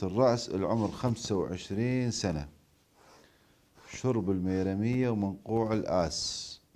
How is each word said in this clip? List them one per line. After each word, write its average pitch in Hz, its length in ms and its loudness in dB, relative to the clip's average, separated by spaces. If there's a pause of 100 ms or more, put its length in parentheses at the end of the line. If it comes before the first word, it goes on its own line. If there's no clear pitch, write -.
الرأس، 117 460 2
العمر 98 420 0
خمسة - 460 -2
وعشرين 110 760 -2
سنة. 80 380 -2 (1400)
شرب 117 400 0
الميرمية 95 800 2
ومنقوع 107 640 0
الآس - 880 -2 (160)